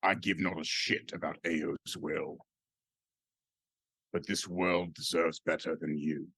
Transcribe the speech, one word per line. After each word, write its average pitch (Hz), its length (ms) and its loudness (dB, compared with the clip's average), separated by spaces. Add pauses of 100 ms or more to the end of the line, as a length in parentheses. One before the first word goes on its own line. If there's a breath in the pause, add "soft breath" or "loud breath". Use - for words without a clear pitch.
I 95 140 6
give 98 240 2
not 90 200 2
a 78 40 -4
shit - 500 0
about 76 320 -2
Ao's 76 520 -2
will. 76 400 -2 (1800)
But 87 120 -2
this 95 220 -2
world 90 460 2
deserves 82 460 0
better 80 360 0
than 76 220 -2
you. 73 300 -2 (100)